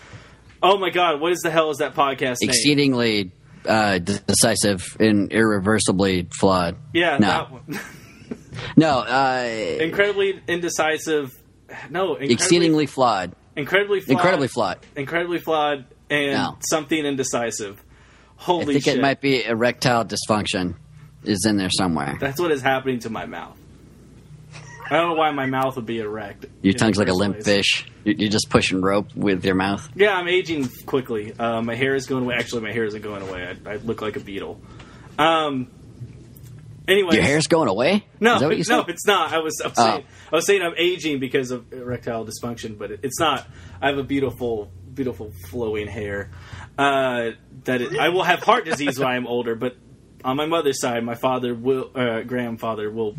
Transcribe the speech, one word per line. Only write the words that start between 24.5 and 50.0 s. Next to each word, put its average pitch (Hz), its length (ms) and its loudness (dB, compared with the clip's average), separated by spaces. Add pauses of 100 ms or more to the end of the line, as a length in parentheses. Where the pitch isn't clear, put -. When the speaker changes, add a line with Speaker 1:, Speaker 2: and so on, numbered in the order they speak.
Speaker 1:
I - 80 0
don't 170 140 2
know 165 60 -2
why 156 160 2
my 139 140 -4
mouth 131 300 -2
would 120 100 -8
be 117 120 -6
erect 104 480 -10 (160)
Speaker 2:
Your 95 100 4
Speaker 1:
in - 60 -2
Speaker 2:
tongue's 110 180 4
Speaker 1:
the 104 60 2
Speaker 2:
like 92 60 2
a - 40 2
Speaker 1:
first 92 80 2
Speaker 2:
limp 101 160 0
Speaker 1:
place. - 80 -10
Speaker 2:
fish. 101 420 2 (180)
You're, 104 100 2
you're 104 160 0
just 104 180 0
pushing 98 320 2
rope 98 360 0
with 95 280 0
your 92 120 2
mouth. 98 400 -2
Speaker 1:
Yeah, 202 200 4
I'm 175 120 -2
aging 165 400 0 (180)
quickly. 117 500 -4
Uh, 117 260 -2
my 117 120 -4
hair 131 220 0
is 135 100 -4
going 131 160 -2
away. 123 160 -2
Actually, 120 240 -4
my 104 100 -6
hair 113 120 -2
isn't 104 180 -6
going 104 260 -8
away. 90 280 -10 (100)
I, 101 60 -8
I 107 40 -6
look 107 240 -6
like 107 160 -6
a 101 40 -8
beetle. 90 400 -10 (580)
Um, 151 540 2 (1120)
anyways. 185 280 4
Speaker 2:
Your 87 100 4
hair's 147 240 2
going 160 200 4
away? 139 360 2 (160)
Speaker 1:
No, 226 140 6
Speaker 2:
Is 202 80 2
that 139 40 4
what - 120 2
you 170 100 -2
Speaker 1:
no, 233 140 2
Speaker 2:
said? - 80 -6
Speaker 1:
it's - 180 -10
not. 180 240 2
I 160 60 0
was, 156 260 -2
I 151 40 -4
was - 100 -8
Speaker 2:
Oh. 120 60 6
Speaker 1:
saying, 110 200 2 (260)
I 156 60 2
was 165 100 2
saying 196 160 4
I'm 170 160 -2
aging 160 400 0
because 127 320 -2
of 123 220 -8
erectile 123 520 -6
dysfunction, 110 540 -10
but 104 140 -10
it, 101 100 -12
it's 135 160 -6
not. 147 260 0 (380)
I 139 60 2
have 143 100 0
a 135 60 -4
beautiful, 120 640 -2 (240)
beautiful 120 380 -6 (160)
flowing 107 400 -4
hair. 101 420 -8 (480)
Uh, 131 520 0 (340)
that 127 160 0
it, 117 180 -4
I 147 120 4
will 180 120 2
have 170 220 2
heart 233 220 4
disease 143 340 -2
when 135 80 2
I'm 123 180 -2
older, 117 300 -2
but 123 200 -4 (480)